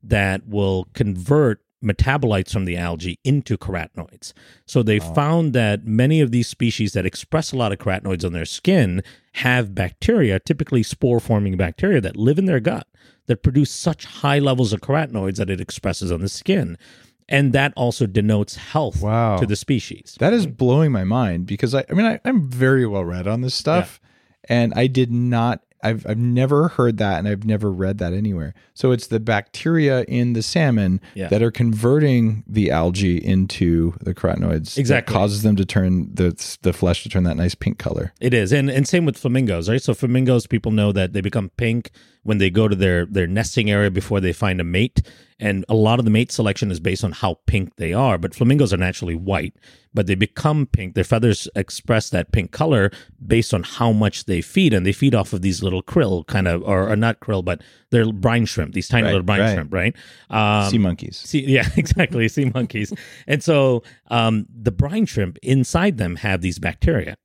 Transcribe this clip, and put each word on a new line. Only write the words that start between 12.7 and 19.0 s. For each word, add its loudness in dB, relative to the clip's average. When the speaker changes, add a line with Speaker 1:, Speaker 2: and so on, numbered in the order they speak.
Speaker 1:
that 0
produce 2
such -4
high -2
levels 2
of -6
carotenoids -2
that -4
it -4
expresses -6
on -2
the -4
skin. -2
And 2
that 2
also 0
denotes 0
health -4